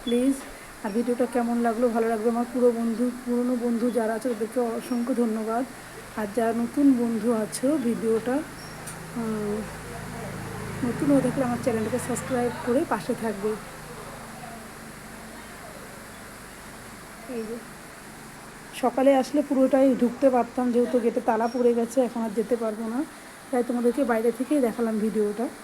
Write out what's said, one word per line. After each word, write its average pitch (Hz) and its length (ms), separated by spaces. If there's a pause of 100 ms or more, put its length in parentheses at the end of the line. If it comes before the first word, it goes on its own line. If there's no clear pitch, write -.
প্লিজ। 254 320 (480)
আর 226 140
ভিডিওটা 240 280 (100)
কেমন 240 220 (100)
লাগলো, 233 180 (100)
ভালো 226 180
লাগবে, 214 220
আমার 240 180
পুরো 247 140 (120)
বন্ধু, 233 260 (160)
পুরনো 247 320 (100)
বন্ধু 240 220 (120)
যারা 220 200
আছে, 214 140
তাদেরকে 226 280 (200)
অসংখ্য 240 420
ধন্যবাদ। 220 420 (560)
আর 214 80 (100)
যারা 226 240
নতুন 262 240 (160)
বন্ধু 233 280 (140)
আছো, 208 240 (200)
ভিডিওটা, 220 480 (840)
উম, 214 380 (1300)
নতুন 240 240
হয়ে 269 140
থাকলে 254 220
আমার 240 180
চ্যানেলটাকে 220 420
সাবস্ক্রাইব 240 460 (120)
করে 254 160 (120)
পাশে 226 200 (100)
থাকবে। 214 280 (3750)
এই 226 120
যে 233 80 (1200)
সকালে 262 300 (100)
আসলে 294 280
পুরোটাই 262 380 (140)
ঢুকতে 247 340
পারতাম, 247 380
যেহেতু 240 320
গেটে 233 240
তালা 226 260
পড়ে 247 240
গেছে, 233 180 (100)
এখন 233 200
আর 214 120
যেতে 233 240
পারবো 220 300
না, 247 60 (500)
তাই 247 200
তোমাদেরকে 240 320 (100)
বাইরে 226 180 (100)
থেকেই 285 280
দেখালাম 220 360
ভিডিওটা। 208 420 (180)